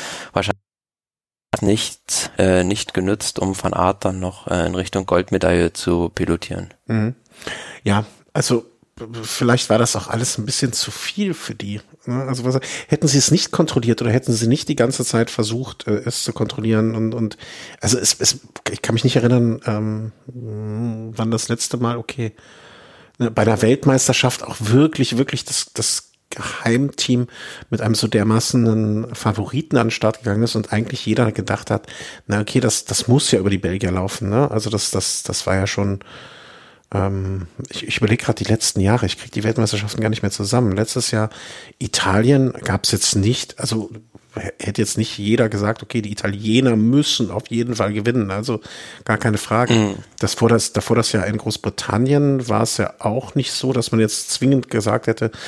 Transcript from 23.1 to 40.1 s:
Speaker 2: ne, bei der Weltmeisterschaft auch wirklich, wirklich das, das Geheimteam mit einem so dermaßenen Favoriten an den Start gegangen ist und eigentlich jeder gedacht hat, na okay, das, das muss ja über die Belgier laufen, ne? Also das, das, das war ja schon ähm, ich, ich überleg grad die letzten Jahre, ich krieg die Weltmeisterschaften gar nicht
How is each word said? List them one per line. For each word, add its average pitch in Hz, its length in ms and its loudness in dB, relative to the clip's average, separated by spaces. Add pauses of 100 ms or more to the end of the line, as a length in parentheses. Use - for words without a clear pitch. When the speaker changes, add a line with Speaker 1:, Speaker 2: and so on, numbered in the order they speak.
Speaker 2:
ne, 117 120 2
bei 113 140 2
der 107 180 4
Weltmeisterschaft 131 840 4
auch - 180 -10
wirklich, 127 560 4
wirklich - 260 -2
das, - 300 -6
das - 400 -4 (160)
Geheimteam 123 1000 0 (420)
mit 120 120 -2
einem 110 140 2
so 113 120 0
dermaßenen 110 1080 2
Favoriten 110 600 -2
an 113 120 4
den 110 40 0
Start - 280 0
gegangen 107 240 0
ist 117 120 0
und 110 160 -4
eigentlich 110 340 -4
jeder 107 280 2
gedacht - 360 -4
hat, - 180 -2 (400)
na 104 120 0
okay, 113 220 0
das, 117 240 0
das - 240 -2
muss 139 220 4
ja 117 80 4
über 95 100 2
die 98 80 2
Belgier 92 340 -2
laufen, 92 380 -2
ne? 127 200 2
Also 107 200 -2
das, 104 200 -2
das, - 340 -2
das - 220 -6
war 95 100 2
ja 98 120 0
schon 98 320 -2 (960)
ähm, 95 540 -2 (220)
ich, - 180 -10
ich - 100 -4
überleg 113 240 2
grad - 180 0
die 101 60 -4
letzten - 340 0
Jahre, 104 260 4
ich - 120 -2
krieg - 140 -16
die 104 120 -4
Weltmeisterschaften 107 580 0
gar 107 80 2
nicht 107 120 -2